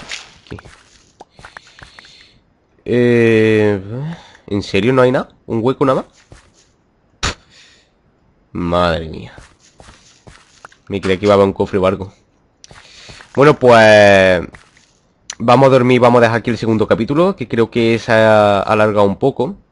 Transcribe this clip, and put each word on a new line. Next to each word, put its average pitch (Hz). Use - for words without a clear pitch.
aquí. -
Eh, 110
¿en 101
serio 113
no 131
hay 127
nada? 147
¿Un 113
hueco 131
nada 135
más? -
Madre 85
mía. -
Me 98
creía 95
que 101
iba 101
a -
haber 98
un 98
cofre 101
o 92
algo. 95
Bueno, 143
pues 104
vamos 123
a -
dormir, 127
vamos 120
a -
dejar 113
aquí 117
el 104
segundo 110
capítulo, 143
que 120
creo 113
que 113
se -
ha 107
alargado 107
un 98
poco. 139